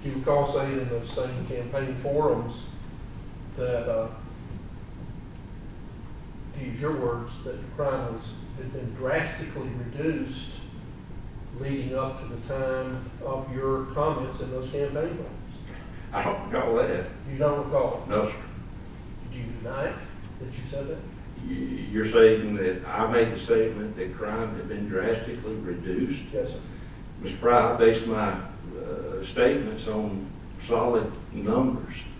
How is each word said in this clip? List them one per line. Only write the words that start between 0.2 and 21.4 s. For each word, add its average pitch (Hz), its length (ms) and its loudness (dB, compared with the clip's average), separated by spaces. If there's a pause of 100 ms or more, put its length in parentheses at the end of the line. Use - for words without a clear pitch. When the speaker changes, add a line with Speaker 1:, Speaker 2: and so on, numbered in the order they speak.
Speaker 1:
saying 139 220 2
in 127 160 0
those 117 200 -2
same 127 380 -2
campaign 131 480 -2
forums 135 680 2 (920)
that, 123 320 0
uh, 113 180 2 (2500)
to 131 80 -6
use 113 140 -6
your 151 160 2
words, 120 360 0 (120)
that - 160 -6
the - 160 -8
crime 131 380 0
was, - 200 -8 (240)
had 127 140 -6
been 123 220 -4
drastically 131 760 -2
reduced 139 840 -2 (1080)
leading 135 360 -2
up 131 260 0
to 123 60 -6
the 120 260 -6
time 131 500 -2 (220)
of 135 280 -2
your 135 320 2
comments 143 560 0
in 127 100 -4
those 131 180 -4
campaign 143 460 0
forums? - 160 -6 (840)
Speaker 2:
I - 100 0
don't - 280 -2
recall - 260 4
that. - 280 4 (260)
Speaker 1:
You 135 80 -4
don't 147 260 4
recall? 131 420 2
Speaker 2:
No, 107 180 4
sir. - 100 -2 (960)
Speaker 1:
Do 120 80 -8
you 117 60 -4 (160)
deny 139 240 -2
that - 80 -2 (520)
you - 240 -8
said 139 180 -4
that? 120 100 -4 (500)